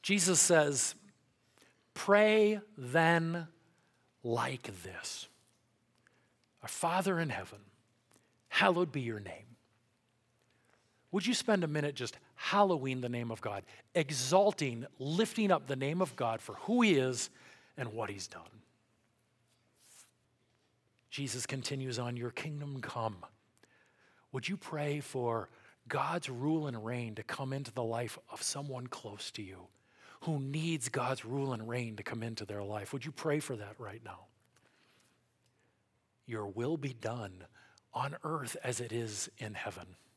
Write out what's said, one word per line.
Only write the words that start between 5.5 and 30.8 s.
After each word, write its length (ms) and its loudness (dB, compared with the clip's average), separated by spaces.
Our 40 -10
Father 500 2
in 120 0
heaven, 300 -8
hallowed 420 4
be 80 -4
your 220 -4
name." 240 -12
Would 140 0
you 80 4
spend 300 4
a 40 0
minute 280 0
just 220 -6
hallowing 640 4
the 100 -2
name 220 -2
of 100 -6
God, 220 -4
exalting, 880 2
lifting 520 2
up 140 4
the 100 -2
name 260 0
of 160 -2
God 240 0
for 140 -10
who 260 2
he 140 8
is 340 2
and 160 -6
what 160 -4
he's 180 -10
done? 340 -18
Jesus 360 -4
continues 520 -4
on, 200 -2
"Your 120 -2
kingdom 520 -6
come." 440 -4
Would 160 -4
you 80 -2
pray 420 -2
for 500 0
God's 420 -2
rule 380 0
and 180 -6
reign 300 -4
to 80 -10
come 300 -4
into 180 -6
the 120 -2
life 360 -2
of 140 -10
someone 440 -6
close 440 -10
to 100 -10
you 280 -14
who 160 0
needs 500 -2